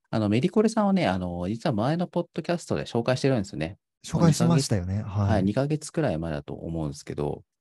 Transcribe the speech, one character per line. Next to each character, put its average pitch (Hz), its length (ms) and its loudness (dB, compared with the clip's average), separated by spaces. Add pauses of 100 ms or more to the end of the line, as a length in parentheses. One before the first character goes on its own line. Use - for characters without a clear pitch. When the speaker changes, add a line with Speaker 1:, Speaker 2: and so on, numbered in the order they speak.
(120)
Speaker 1:
あ 110 80 -2
の、 104 100 2
メ 107 100 4
デ 170 100 0
ィ - 20 -6
コ 214 100 2
レ 220 80 4
さ 220 140 0
ん 202 40 2
は 196 60 2
ね、 170 140 2
あ 92 100 0
の、 87 320 -4
実 113 180 -4
は 147 60 0
前 123 240 0
の 175 100 -4
ポ 175 140 -4
ッ 170 100 -6
ド 170 120 -6
キ - 80 -4
ャ 175 60 0
ス - 100 -10
ト 95 80 -2
で 73 100 -4
紹 - 160 -2
介 127 160 0
し - 40 -6
て 135 80 2
る 135 60 2
ん 113 40 0
で 98 60 -2
す - 80 -14
よ - 40 -8
ね。 82 200 -6 (280)
Speaker 2:
紹 165 140 -4
介 165 140 8
し 165 100 2
ま 165 160 6
し 135 80 0
た 117 80 2
よ 90 100 0
ね。 98 160 -2
Speaker 1:
も - 0 -
う - 20 -6
二 101 120 -8
ヶ - 20 2
月、 - 20 2
Speaker 2:
は 101 80 4
い。 - 40 4
Speaker 1:
は 107 80 4
い、 92 40 2
二 101 120 2
ヶ 135 120 2
月 151 240 -4
く 165 100 -2
ら 131 100 2
い 78 80 0
前 82 120 -4
だ 73 120 -4
と - 100 -10
思 82 300 -4
う 76 40 -2
ん 71 40 -4
で 71 60 -10
す - 60 -18
け - 120 -10
ど、 73 280 -4 (180)